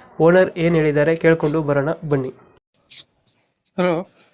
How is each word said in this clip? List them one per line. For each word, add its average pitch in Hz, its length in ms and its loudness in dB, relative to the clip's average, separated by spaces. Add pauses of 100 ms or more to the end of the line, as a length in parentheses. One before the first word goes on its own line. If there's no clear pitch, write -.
(200)
ಓನರ್ 180 380 2
ಏನ್ 170 180 0
ಹೇಳಿದ್ದಾರೆ 151 400 0
ಕೇಳ್ಕೊಂಡು 160 460 0
ಬರೋಣ 143 300 -2
ಬನ್ನಿ. 143 380 -4 (1500)
ಹಲೋ. 180 240 -2 (320)